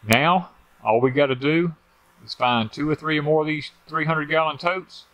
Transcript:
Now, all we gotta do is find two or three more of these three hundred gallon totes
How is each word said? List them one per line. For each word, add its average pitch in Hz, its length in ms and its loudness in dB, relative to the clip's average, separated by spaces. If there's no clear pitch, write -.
Now, 147 460 2
all 113 200 2
we 131 80 4
gotta 135 240 2
do 156 400 0
is - 100 -14
find 120 380 0
two 143 160 -4
or 156 60 0
three 156 260 -4
more 151 220 0
of 151 40 -2
these 151 240 -8
three 156 200 -4
hundred 156 240 -2
gallon 156 260 0
totes 180 580 -6